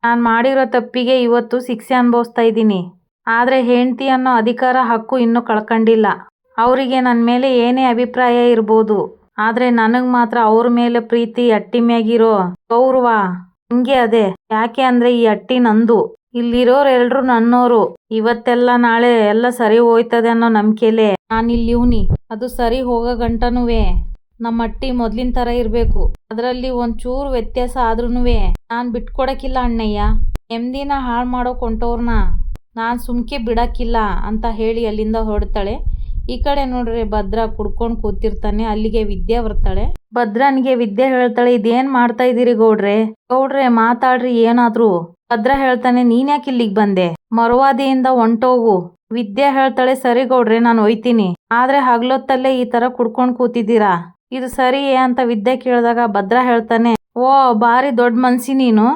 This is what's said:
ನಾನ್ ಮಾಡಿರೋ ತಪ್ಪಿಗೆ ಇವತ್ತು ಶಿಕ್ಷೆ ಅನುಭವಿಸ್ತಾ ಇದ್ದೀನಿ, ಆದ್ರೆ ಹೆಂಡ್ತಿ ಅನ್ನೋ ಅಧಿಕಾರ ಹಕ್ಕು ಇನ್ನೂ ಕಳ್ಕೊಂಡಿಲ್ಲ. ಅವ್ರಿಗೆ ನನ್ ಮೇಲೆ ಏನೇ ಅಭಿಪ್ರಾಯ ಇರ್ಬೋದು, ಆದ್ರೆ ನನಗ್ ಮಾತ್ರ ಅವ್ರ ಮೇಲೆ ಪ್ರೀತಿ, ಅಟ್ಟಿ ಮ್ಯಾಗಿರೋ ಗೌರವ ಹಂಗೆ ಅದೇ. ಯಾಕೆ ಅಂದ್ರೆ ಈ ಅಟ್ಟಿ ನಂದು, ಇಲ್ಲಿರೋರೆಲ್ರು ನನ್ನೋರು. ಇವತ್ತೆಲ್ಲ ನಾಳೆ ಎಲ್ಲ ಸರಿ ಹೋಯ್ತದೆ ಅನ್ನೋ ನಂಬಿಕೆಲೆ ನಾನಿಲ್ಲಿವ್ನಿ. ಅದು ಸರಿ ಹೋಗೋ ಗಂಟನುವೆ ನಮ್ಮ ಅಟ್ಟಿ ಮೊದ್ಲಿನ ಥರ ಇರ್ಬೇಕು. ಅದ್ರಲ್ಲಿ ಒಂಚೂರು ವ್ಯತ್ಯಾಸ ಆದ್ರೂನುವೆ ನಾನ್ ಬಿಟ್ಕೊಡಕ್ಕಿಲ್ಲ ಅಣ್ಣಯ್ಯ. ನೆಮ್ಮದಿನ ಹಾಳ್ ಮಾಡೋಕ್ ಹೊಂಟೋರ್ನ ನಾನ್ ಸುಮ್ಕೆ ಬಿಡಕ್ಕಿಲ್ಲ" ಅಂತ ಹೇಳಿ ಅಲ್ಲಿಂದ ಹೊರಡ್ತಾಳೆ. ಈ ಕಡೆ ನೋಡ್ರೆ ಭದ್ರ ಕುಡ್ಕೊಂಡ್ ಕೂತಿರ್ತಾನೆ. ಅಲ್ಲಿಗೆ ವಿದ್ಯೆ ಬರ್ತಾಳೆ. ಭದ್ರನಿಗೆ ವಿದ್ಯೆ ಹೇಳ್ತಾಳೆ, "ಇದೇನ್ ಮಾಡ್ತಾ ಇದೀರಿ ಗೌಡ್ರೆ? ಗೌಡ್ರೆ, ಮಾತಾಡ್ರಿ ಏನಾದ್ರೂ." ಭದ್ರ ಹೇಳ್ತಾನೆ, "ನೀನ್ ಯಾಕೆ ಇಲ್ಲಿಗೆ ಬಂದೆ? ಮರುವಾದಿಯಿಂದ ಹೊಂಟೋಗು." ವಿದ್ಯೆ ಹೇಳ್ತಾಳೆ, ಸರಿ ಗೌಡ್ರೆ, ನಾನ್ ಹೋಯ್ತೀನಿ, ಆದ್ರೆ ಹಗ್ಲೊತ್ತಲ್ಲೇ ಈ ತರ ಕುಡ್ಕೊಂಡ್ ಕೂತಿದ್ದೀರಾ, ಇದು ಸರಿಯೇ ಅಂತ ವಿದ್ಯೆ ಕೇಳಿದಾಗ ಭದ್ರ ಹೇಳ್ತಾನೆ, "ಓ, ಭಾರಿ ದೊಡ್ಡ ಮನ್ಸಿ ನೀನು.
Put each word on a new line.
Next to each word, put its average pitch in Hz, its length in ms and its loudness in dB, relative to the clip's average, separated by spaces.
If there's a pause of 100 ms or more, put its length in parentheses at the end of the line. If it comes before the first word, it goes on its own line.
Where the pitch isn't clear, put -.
ನಾನ್ 240 200 0
ಮಾಡಿರೋ 240 420 2
ತಪ್ಪಿಗೆ 254 560 -2
ಇವತ್ತು 240 380 0
ಶಿಕ್ಷೆ 247 340 -6
ಅನುಭವಿಸ್ತಾ 240 480 0
ಇದ್ದೀನಿ, 220 400 2 (460)
ಆದ್ರೆ 240 340 0
ಹೆಂಡ್ತಿ 247 460 0
ಅನ್ನೋ 262 280 0
ಅಧಿಕಾರ 247 460 0
ಹಕ್ಕು 226 360 -2
ಇನ್ನೂ 233 240 2
ಕಳ್ಕೊಂಡಿಲ್ಲ. 220 680 0 (500)
ಅವ್ರಿಗೆ 254 440 0
ನನ್ 240 240 0
ಮೇಲೆ 247 320 0
ಏನೇ 247 280 0
ಅಭಿಪ್ರಾಯ 247 520 0 (140)
ಇರ್ಬೋದು, 220 460 2 (400)
ಆದ್ರೆ 226 320 0
ನನಗ್ 240 400 2
ಮಾತ್ರ 240 320 0
ಅವ್ರ 226 280 4
ಮೇಲೆ 240 300 0
ಪ್ರೀತಿ, 233 520 -2
ಅಟ್ಟಿ 214 280 -2
ಮ್ಯಾಗಿರೋ 233 540 2 (360)
ಗೌರವ 254 380 2 (600)
ಹಂಗೆ 247 280 0
ಅದೇ. 226 300 2 (260)
ಯಾಕೆ 220 300 -2
ಅಂದ್ರೆ 247 340 2
ಈ 233 100 0
ಅಟ್ಟಿ 220 340 0
ನಂದು, 226 400 4 (340)
ಇಲ್ಲಿರೋರೆಲ್ರು 247 880 2
ನನ್ನೋರು. 240 600 2 (300)
ಇವತ್ತೆಲ್ಲ 233 680 0
ನಾಳೆ 240 340 2 (160)
ಎಲ್ಲ 220 220 0
ಸರಿ 233 280 2
ಹೋಯ್ತದೆ 233 520 2
ಅನ್ನೋ 233 200 2
ನಂಬಿಕೆಲೆ 220 600 2 (160)
ನಾನಿಲ್ಲಿವ್ನಿ. 233 760 0 (300)
ಅದು 226 160 -8
ಸರಿ 240 340 -2
ಹೋಗೋ 240 340 -2
ಗಂಟನುವೆ 233 680 -2 (580)
ನಮ್ಮ 233 220 -2
ಅಟ್ಟಿ 226 280 -6
ಮೊದ್ಲಿನ 240 420 -4
ಥರ 247 200 -2
ಇರ್ಬೇಕು. 233 480 0 (280)
ಅದ್ರಲ್ಲಿ 247 400 -6
ಒಂಚೂರು 247 600 -4
ವ್ಯತ್ಯಾಸ 247 520 -4
ಆದ್ರೂನುವೆ 240 560 0 (300)
ನಾನ್ 240 240 -6
ಬಿಟ್ಕೊಡಕ್ಕಿಲ್ಲ 262 680 -4
ಅಣ್ಣಯ್ಯ. 220 400 -2 (460)
ನೆಮ್ಮದಿನ 254 480 -6
ಹಾಳ್ 247 320 -2
ಮಾಡೋಕ್ 247 320 -4
ಹೊಂಟೋರ್ನ 233 540 -2 (600)
ನಾನ್ 233 240 -4
ಸುಮ್ಕೆ 233 380 -6
ಬಿಡಕ್ಕಿಲ್ಲ" 233 600 -2 (280)
ಅಂತ 214 240 -4
ಹೇಳಿ 226 360 -4
ಅಲ್ಲಿಂದ 214 300 -4
ಹೊರಡ್ತಾಳೆ. 214 600 -4 (540)
ಈ 254 120 -4
ಕಡೆ 285 240 0
ನೋಡ್ರೆ 240 380 -4
ಭದ್ರ 214 360 -4 (160)
ಕುಡ್ಕೊಂಡ್ 226 440 -4
ಕೂತಿರ್ತಾನೆ. 208 640 -4
ಅಲ್ಲಿಗೆ 220 400 -2
ವಿದ್ಯೆ 214 360 -2
ಬರ್ತಾಳೆ. 208 460 0 (280)
ಭದ್ರನಿಗೆ 262 600 0
ವಿದ್ಯೆ 233 320 0
ಹೇಳ್ತಾಳೆ, 247 460 2
"ಇದೇನ್ 240 380 0
ಮಾಡ್ತಾ 240 320 0
ಇದೀರಿ 247 300 2
ಗೌಡ್ರೆ? 208 420 2 (340)
ಗೌಡ್ರೆ, 262 380 0
ಮಾತಾಡ್ರಿ 240 680 0
ಏನಾದ್ರೂ." 233 520 2 (380)
ಭದ್ರ 233 280 0
ಹೇಳ್ತಾನೆ, 254 480 0
"ನೀನ್ 247 260 2
ಯಾಕೆ 285 220 -2
ಇಲ್ಲಿಗೆ 240 220 -2
ಬಂದೆ? 196 340 0 (260)
ಮರುವಾದಿಯಿಂದ 262 760 2
ಹೊಂಟೋಗು." 233 680 2 (360)
ವಿದ್ಯೆ 226 400 -2
ಹೇಳ್ತಾಳೆ, 262 440 0
ಸರಿ 254 280 0
ಗೌಡ್ರೆ, 233 360 2
ನಾನ್ 233 200 2
ಹೋಯ್ತೀನಿ, 220 480 2 (240)
ಆದ್ರೆ 262 280 2
ಹಗ್ಲೊತ್ತಲ್ಲೇ 262 800 0
ಈ 247 60 0
ತರ 240 220 -2
ಕುಡ್ಕೊಂಡ್ 247 500 -2
ಕೂತಿದ್ದೀರಾ, 226 560 0 (380)
ಇದು 254 160 -8
ಸರಿಯೇ 269 480 0
ಅಂತ 254 280 0
ವಿದ್ಯೆ 233 340 0
ಕೇಳಿದಾಗ 240 480 0
ಭದ್ರ 202 360 0
ಹೇಳ್ತಾನೆ, 233 500 0 (240)
"ಓ, 247 140 0 (240)
ಭಾರಿ 240 380 2
ದೊಡ್ಡ 240 260 0
ಮನ್ಸಿ 254 360 0
ನೀನು. 240 320 2 (100)